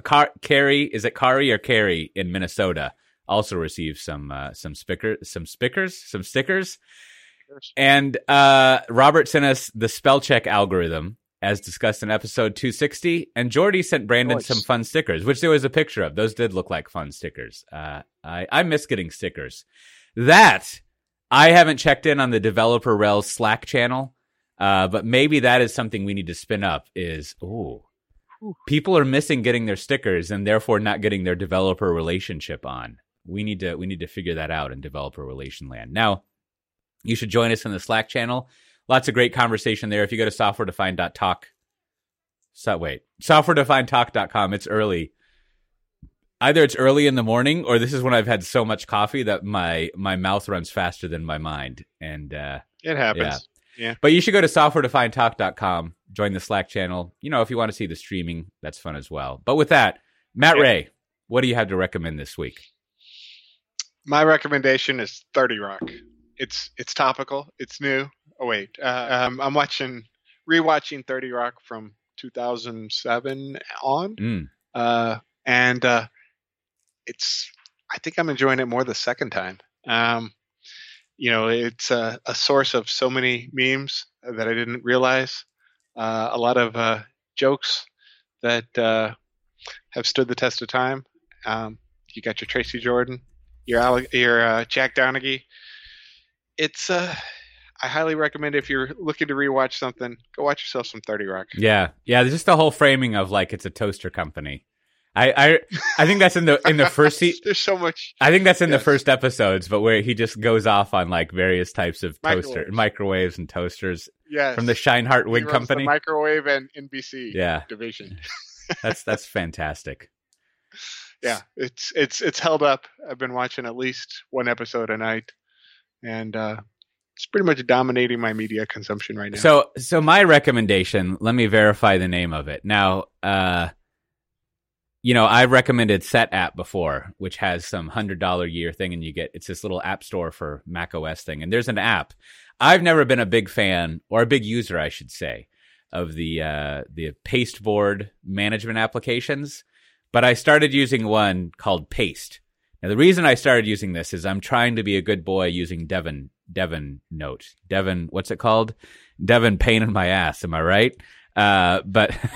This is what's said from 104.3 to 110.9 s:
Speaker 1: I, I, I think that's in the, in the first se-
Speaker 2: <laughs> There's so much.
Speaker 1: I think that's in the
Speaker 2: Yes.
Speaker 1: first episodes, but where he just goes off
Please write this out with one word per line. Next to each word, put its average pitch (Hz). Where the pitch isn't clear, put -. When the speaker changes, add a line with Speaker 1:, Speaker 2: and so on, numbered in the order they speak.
Speaker 1:
I, 127
I, 147
I 151
think 202
that's 185
in 170
the, 147
in 156
the 143
first 147
se- 175
Speaker 2:
<laughs> -
There's 202
so 196
much. 170
Speaker 1:
I 135
think 185
that's 185
in 170
the 147
Speaker 2:
Yes. 131
Speaker 1:
first 143
episodes, 110
but 104
where 110
he 120
just 110
goes 113
off 101